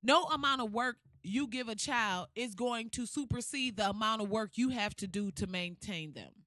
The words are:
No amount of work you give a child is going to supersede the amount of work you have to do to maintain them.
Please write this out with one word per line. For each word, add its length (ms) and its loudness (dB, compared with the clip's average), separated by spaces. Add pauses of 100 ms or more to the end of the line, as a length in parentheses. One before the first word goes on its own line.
No 220 6
amount 360 2
of 100 -2
work 260 0 (260)
you 240 2
give 200 -4
a 80 -4
child 600 0
is 180 -2
going 380 -2
to 160 -4
supersede 720 -2
the 120 4
amount 320 2
of 80 0
work 240 0
you 160 2
have 280 0
to 100 -4
do 240 -2
to 160 -2
maintain 640 -4
them. 180 -12 (160)